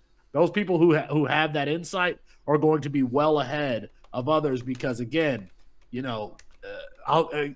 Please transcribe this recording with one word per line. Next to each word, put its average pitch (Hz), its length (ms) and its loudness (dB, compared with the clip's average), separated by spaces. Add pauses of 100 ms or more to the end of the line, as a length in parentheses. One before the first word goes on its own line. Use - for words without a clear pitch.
(320)
those 170 180 4
people 180 280 0
who 165 160 6
ha-, 151 160 0
who 147 160 2
have 151 280 0
that 143 140 -2
insight 175 500 -4 (280)
are 147 120 4
going 156 240 4
to 151 80 -6
be 139 120 0
well 147 380 2
ahead 131 500 -4 (240)
of 123 160 -2
others 147 320 2
because, 127 380 -6
again, 123 500 -2 (400)
you 123 120 -8
know, 110 340 -6 (260)
uh, 98 160 -14 (280)
I'll, 160 260 2
uh, 151 240 -2